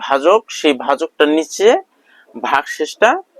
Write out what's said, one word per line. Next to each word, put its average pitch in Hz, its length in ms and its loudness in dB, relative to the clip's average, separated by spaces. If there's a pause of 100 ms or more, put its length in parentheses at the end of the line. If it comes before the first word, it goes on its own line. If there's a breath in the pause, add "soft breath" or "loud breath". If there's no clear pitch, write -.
ভাজক, 156 360 2 (180)
সেই 147 160 2 (100)
ভাজকটা 151 400 -2 (120)
নিচে, 160 320 0 (680 soft breath)
ভাগশেষটা 147 760 -2 (300)